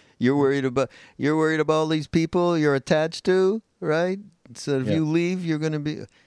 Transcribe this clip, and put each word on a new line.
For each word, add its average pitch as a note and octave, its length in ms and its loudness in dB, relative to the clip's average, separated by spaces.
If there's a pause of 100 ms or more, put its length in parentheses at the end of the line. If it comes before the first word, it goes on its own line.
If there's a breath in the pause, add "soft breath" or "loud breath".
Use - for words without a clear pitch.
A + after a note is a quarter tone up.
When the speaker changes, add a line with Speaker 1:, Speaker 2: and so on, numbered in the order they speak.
(180 soft breath)
Speaker 1:
You're B2+ 200 2
worried C#3 280 2
about, C3 240 0 (280 loud breath)
you're D3 200 0
worried D#3 220 0
about D#3 140 0
all D#3 140 2
these D#3 200 -2
people E3+ 500 0
you're D3+ 160 2
attached D#3 520 -2
to, F#3+ 360 2 (180)
right? F3 380 -2 (380)
So C#3 240 -2
if B2+ 80 -2
Speaker 2:
Yeah. D#3 80 0
Speaker 1:
you D#3+ 100 0
leave, F3 400 -2
you're D#3 140 -2
gonna D#3 200 -2
be, D3 240 -8 (220 soft breath)